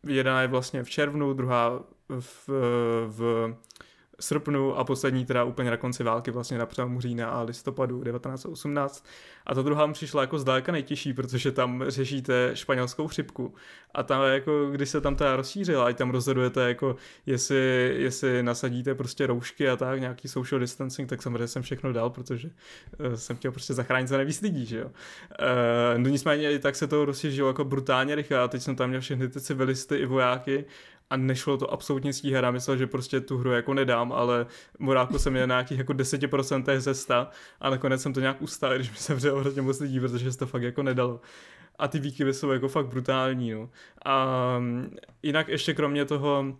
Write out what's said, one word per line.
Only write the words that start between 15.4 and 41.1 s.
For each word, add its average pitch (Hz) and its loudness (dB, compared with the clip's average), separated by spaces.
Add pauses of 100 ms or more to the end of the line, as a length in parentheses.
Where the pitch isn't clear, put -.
ať 120 2
tam 127 0
rozhodujete, 127 2
jako 123 0 (300)
jestli, 131 2
jestli 127 0
nasadíte 123 -2
prostě 131 -2
roušky 123 0
a 127 4
tak, 131 -2
nějaký 127 -8
social 127 -2
distancing, 127 -6
tak 123 -6
samozřejmě 120 -4
jsem 127 -6
všechno 131 -4
dal, 120 0
protože, 123 -8 (480)
eh, 123 -4
jsem 120 -8
chtěl 123 -4
prostě 127 -6
zachránit 127 0
co 135 2
nejvíc 139 0
lidí, 160 -2
že 110 -6
jo. 123 -8 (480)
Eh, 120 4
no 127 4
nicméně 147 2
i 143 2
tak 139 0
se 156 0
to 147 4
rozšířilo 139 0
jako 135 0
brutálně 135 2
rychle 147 0
a 123 4
teď 127 -4
jsem 131 -4
tam 127 0
měl 131 -2
všechny 127 -2
ty 131 -8
civilisty 131 0
i 139 0
vojáky 131 2 (480)
a 131 0
nešlo 131 0
to 139 -2
absolutně 135 -2
stíhat. 131 0
Já 123 4
myslel, 127 0
že 127 2
prostě 127 -2
tu 131 -4
hru 127 2
jako 120 2
nedám, 123 2
ale 120 2 (320)
Moráko 127 2
jsem 139 4
měl 127 2
na 127 2
nějakých 127 0
jako 131 -2
deseti 135 0
procentech 135 2
ze 131 0
sta 123 0 (300)
a 135 0
nakonec 131 0
jsem 139 -2
to 131 0
nějak 135 0
ustál, 135 0
když 127 -2
mi 107 -16
se - -2
vřelo 139 2
hrozně 139 0
moc 135 0
lidí, 135 -2
protože 123 -2
se 127 -8
to 131 -2
fakt 127 -4
jako 123 -2
nedalo. 123 0 (580)